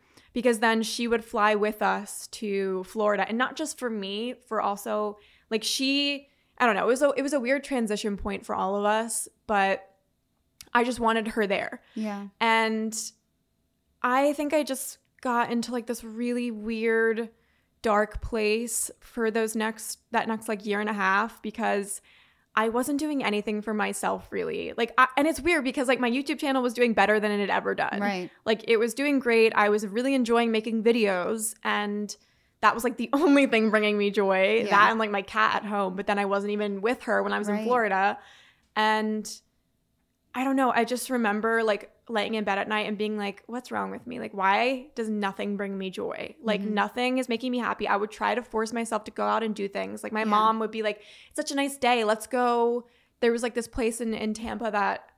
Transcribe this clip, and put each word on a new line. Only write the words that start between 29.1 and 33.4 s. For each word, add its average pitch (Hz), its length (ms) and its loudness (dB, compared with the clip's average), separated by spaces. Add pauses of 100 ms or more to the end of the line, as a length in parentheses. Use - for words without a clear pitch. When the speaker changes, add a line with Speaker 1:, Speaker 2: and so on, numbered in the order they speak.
Speaker 1:
great. 226 360 4
I 208 140 4
was 208 180 2
really 247 280 -2
enjoying 233 380 2
making 220 300 -2
videos, 214 720 2 (100)
and 208 500 -2 (460)
that 214 140 6
was, 226 100 -4
like, 240 120 0
the 233 140 -4
<laughs> - 40 4
only 285 320 6